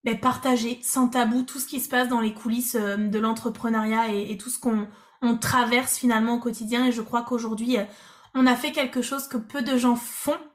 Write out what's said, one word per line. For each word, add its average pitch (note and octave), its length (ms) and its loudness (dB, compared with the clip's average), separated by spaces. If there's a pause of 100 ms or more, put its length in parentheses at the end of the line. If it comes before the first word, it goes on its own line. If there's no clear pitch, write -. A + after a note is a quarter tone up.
ben, A3+ 160 -2
partager B3 640 0
sans B3+ 240 2
tabou A#3+ 340 2
tout B3+ 160 -8
ce B3+ 80 -4
qui C#4 140 -6
se - 100 -6
passe B3 200 2
dans A#3+ 100 2
les G#3+ 160 0
coulisses, A#3+ 400 -2
euh, G3+ 220 0
de G#3+ 200 0
l'entrepreneuriat A3+ 960 0
et, G#3 180 -2
et G#3 60 -6
tout - 120 -12
ce - 100 -6
qu'on, G#3+ 280 0 (360)
on A#3 140 2
traverse A#3+ 600 2
finalement A#3 380 4
au A#3+ 40 -2
quotidien. A#3+ 460 -2
Et B3 60 4
je A3+ 100 -2
crois A#3 220 -2
qu'aujourd'hui, A#3 540 -2
euh, G3+ 80 0 (500)
on C4 100 6
a B3+ 100 6
fait D4 180 -4
quelque B3+ 280 -2
chose C4+ 260 -4
que A#3+ 100 -6
peu C4 260 -4
de C4 140 2
gens A#3+ 180 4
font - 420 -4 (180)